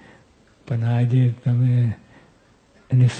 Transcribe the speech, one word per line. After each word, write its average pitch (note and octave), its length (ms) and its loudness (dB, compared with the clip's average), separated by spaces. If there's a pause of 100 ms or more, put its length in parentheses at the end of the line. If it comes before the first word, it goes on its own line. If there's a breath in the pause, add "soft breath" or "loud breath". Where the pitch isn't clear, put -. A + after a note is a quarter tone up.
(680 loud breath)
પણ A#2 140 -4
આજે A#2+ 520 0 (100)
તમે B2 480 0 (1000 soft breath)
એને B2 160 4 (120)